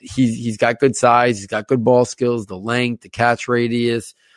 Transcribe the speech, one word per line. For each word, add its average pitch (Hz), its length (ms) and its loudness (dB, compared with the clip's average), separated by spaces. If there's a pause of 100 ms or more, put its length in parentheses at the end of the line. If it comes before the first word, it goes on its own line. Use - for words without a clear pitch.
he's, 120 340 0
he's 117 220 -6
got 117 200 0
good 135 160 2
size, 120 440 2
he's 98 80 -14
got 107 220 -6
good 127 140 0
ball 123 220 4
skills, 120 400 -4
the 95 140 -12
length, 120 420 -4
the - 80 -20
catch 120 400 0
radius, 120 640 -2 (220)